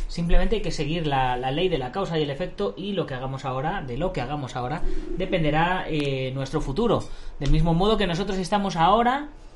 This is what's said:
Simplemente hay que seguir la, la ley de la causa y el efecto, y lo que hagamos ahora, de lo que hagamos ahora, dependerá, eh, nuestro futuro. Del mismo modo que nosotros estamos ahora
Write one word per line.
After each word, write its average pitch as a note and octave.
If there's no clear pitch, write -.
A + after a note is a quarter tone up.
Simplemente F#3
hay G3
que F3
seguir D#3
la, C3
la B2+
ley F3
de D3+
la B2+
causa E3+
y -
el C#3+
efecto, -
y G3
lo D#3+
que C3+
hagamos C3
ahora, D3+
de B2
lo E3+
que C3+
hagamos C#3
ahora, C3
dependerá, F3+
eh, C3+
nuestro C3+
futuro. D#3+
Del C#3
mismo D#3+
modo G#3
que G#3
nosotros F#3+
estamos G3
ahora A#3